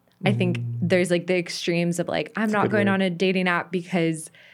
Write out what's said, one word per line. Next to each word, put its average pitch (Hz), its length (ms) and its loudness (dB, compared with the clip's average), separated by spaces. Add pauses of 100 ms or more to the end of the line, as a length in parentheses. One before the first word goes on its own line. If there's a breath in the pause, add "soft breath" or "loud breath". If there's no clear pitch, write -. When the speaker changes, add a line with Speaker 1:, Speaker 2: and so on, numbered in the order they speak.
(240)
Speaker 1:
I 190 80 4
think 180 260 0
Speaker 2:
Mm. - 60 -6 (180)
Speaker 1:
there's, 175 280 2
like, 175 160 0
the 180 100 0
extremes 175 640 -2
of, 170 80 -4
like, 147 280 -4
I'm 202 80 -2
Speaker 2:
That's 214 80 -2
a 208 40 0
Speaker 1:
not 202 80 2
Speaker 2:
good 196 80 0
Speaker 1:
going 202 160 2
Speaker 2:
word. 196 60 2
Speaker 1:
on 190 80 0
a 190 80 2
dating 185 380 0
app 175 220 0
because 165 600 -2 (240 loud breath)